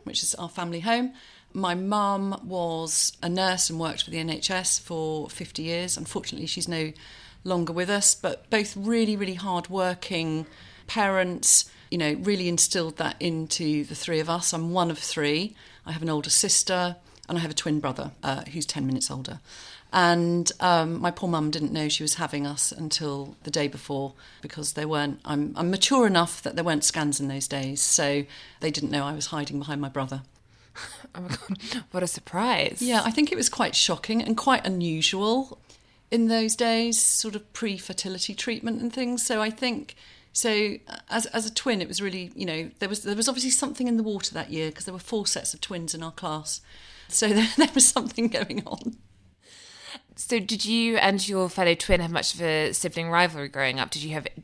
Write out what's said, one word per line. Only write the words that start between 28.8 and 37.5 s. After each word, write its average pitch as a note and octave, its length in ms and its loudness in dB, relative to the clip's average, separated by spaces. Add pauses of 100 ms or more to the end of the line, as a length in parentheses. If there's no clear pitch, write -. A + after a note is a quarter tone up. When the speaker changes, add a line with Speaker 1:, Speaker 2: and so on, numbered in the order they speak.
Speaker 1:
know C#3+ 140 0
I C#3+ 80 -4
was D3 140 -6
hiding C#3+ 320 -4
behind C#3+ 200 -4
my C#3+ 80 -2
brother. C3+ 360 -4 (520)
Speaker 2:
<laughs> - 60 -12 (340)
Oh F3+ 60 -10
my F3+ 80 -10
God, - 640 -6
what F3+ 120 0
a F3 40 0
surprise. - 720 0
Speaker 1:
Yeah, A#3+ 240 4
I A#3 60 0
think D4 200 2
it F4+ 60 -2
was - 100 2
quite - 300 0
shocking A3 440 2
and A3+ 140 0
quite - 320 4
unusual F#3+ 920 0 (540)
in A#3 160 4
those A3+ 300 2
days, A#3 440 2
sort - 320 2
of G#3 200 -10